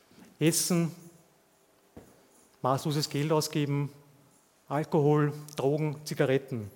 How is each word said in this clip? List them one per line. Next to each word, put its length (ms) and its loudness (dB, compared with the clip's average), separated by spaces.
Essen, 520 2
maßloses 480 0
Geld 220 -2
ausgeben, 580 0
Alkohol, 640 2
Drogen, 500 0
Zigaretten. 720 -2